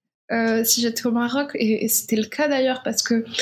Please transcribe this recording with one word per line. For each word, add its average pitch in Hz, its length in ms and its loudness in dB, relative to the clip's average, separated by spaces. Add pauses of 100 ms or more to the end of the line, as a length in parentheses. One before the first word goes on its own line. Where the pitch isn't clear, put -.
(300)
euh, 226 360 2
si 233 160 2
j'étais 233 240 -2
au 240 60 0
Maroc, 240 440 0
et, 220 300 2
et - 20 0
c'était - 300 0
le 214 80 0
cas 294 240 0
d'ailleurs, 262 340 0
parce 220 180 -2
que 226 220 0 (180)